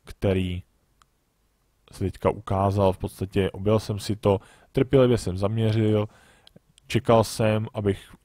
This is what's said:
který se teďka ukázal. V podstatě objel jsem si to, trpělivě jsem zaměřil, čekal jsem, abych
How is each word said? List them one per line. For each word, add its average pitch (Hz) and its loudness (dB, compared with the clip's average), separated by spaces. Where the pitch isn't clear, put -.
který 92 -4
se - -16
teďka 92 -2
ukázal. 98 0
V - -12
podstatě 95 -4
objel 104 0
jsem 104 -6
si 101 -6
to, 98 0
trpělivě 127 4
jsem 90 -6
zaměřil, 107 0
čekal 113 4
jsem, 110 -2
abych 101 -4